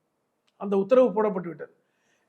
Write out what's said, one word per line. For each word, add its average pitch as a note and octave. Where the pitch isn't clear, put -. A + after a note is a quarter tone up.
அந்த G3+
உத்தரவு B3
போடப்பட்டு F#3+
விட்டது. D3